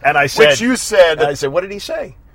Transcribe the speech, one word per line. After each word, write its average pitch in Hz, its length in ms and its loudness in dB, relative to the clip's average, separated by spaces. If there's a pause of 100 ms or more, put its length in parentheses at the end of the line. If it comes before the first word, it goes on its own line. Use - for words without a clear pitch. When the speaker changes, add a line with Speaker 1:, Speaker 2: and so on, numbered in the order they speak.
Speaker 1:
And 143 140 0
I 143 100 0
said, 147 220 4
Speaker 2:
Which 139 120 2
you 240 140 0
said. 165 460 2
Speaker 1:
I 147 140 0
said, 139 180 -6
"What 175 80 0
did 190 100 -12
he 202 80 -12
say?" - 380 -10 (180)